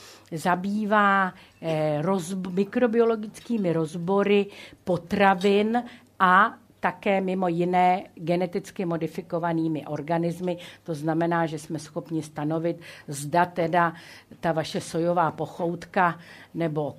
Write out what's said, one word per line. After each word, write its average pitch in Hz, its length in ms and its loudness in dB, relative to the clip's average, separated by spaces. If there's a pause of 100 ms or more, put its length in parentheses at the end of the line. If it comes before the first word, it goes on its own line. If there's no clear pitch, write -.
(320)
zabývá, 196 1000 2 (280)
eh, 156 400 0
rozb-, 185 520 -2
mikrobiologickými 220 1160 0
rozbory 196 760 2 (380)
potravin 202 1000 2 (360)
a 190 360 6 (260)
také 190 400 0
mimo 185 280 0
jiné 180 540 2 (120)
geneticky 180 680 -2
modifikovanými 165 1040 -2
organismy. 170 720 -2 (260)
To 165 100 -6
znamená, 165 520 0
že 151 120 -6
jsme 151 200 -8
schopni 160 440 -8
stanovit, 160 580 -4 (280)
zda 147 380 0
teda 170 480 0 (460)
ta 165 120 0
vaše 156 280 -4
sojová 170 500 0
pochoutka 170 880 -2 (360)
nebo 151 440 -2